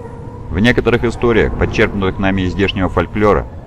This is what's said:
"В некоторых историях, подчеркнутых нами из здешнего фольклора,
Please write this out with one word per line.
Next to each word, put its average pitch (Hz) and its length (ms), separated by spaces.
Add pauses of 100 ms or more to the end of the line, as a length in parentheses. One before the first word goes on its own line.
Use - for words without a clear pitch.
(500)
"В 80 100
некоторых 117 440
историях, 113 540
подчеркнутых 95 600
нами 95 240
из 90 100
здешнего 92 360
фольклора, 90 560 (220)